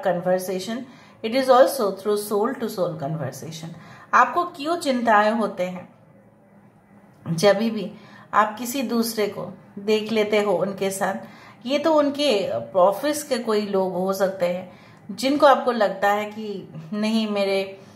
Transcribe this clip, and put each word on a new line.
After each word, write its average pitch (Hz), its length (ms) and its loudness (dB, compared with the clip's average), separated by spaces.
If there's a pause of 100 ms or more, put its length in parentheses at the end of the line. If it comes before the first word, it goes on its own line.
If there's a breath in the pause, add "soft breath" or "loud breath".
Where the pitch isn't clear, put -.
conversation, 185 800 -2 (400 loud breath)
it 226 160 -2
is 254 100 2
also 254 380 6 (140)
through 208 160 0
soul 214 420 -2
to 220 160 -4
soul 165 240 -2
conversation। 160 680 -8 (440 loud breath)
आपको 247 300 2 (120)
क्यों 311 220 -4
चिंताएं 233 540 2
होते 202 320 -2
हैं? 180 240 -8 (1400)
जब 190 320 4
भी 214 340 -4 (420 loud breath)
आप 214 240 2
किसी 247 240 -6 (100)
दूसरे 226 360 0
को - 240 -10 (280)
देख 214 320 0
लेते 214 300 2
हो 208 200 0
उनके 196 300 -2
साथ, 196 240 -2 (500 loud breath)
ये 277 140 0
तो 311 140 2
उनके 285 380 2 (480)
office 240 440 2
के 247 160 -2
कोई 214 280 0
लोग 190 260 0
हो 185 200 -2
सकते 190 340 0
हैं - 680 -10
जिनको 277 300 2
आपको 247 260 6
लगता 202 400 2
है 208 140 0
कि 208 440 -10 (240)
नहीं 220 360 -2
मेरे 196 320 0 (340 loud breath)